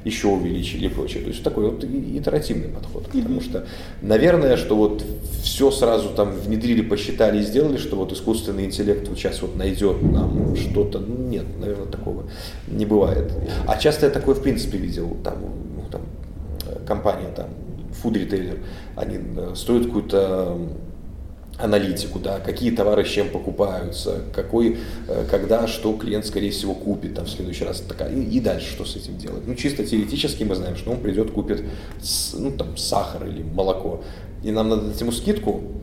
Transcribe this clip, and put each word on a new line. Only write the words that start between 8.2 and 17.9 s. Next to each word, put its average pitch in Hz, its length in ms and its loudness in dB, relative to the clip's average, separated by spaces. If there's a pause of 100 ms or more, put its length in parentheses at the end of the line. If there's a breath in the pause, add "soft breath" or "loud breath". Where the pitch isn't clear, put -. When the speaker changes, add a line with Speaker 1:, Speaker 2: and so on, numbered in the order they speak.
Speaker 1:
интеллект 101 420 2
вот - 100 -4
щас - 240 -2
вот - 140 -4
найдёт 95 560 4
нам - 460 4
что-то. - 420 2
Ну, 104 160 -4 (140)
нет, 104 160 -2 (120)
наверное, 101 300 -4
такого - 360 -6 (440 loud breath)
не 107 180 0
бывает. 101 460 6 (340 loud breath)
А 110 120 2
часто 147 300 6
я 135 40 6
такое, 135 240 4
в 135 60 -2
принципе, - 360 0
видел, 87 460 -2
там, - 120 -4 (420)
ну, - 120 -8
там, - 120 -6 (680)
э, - 180 -8
компания, 92 480 0
там, - 140 -8 (540)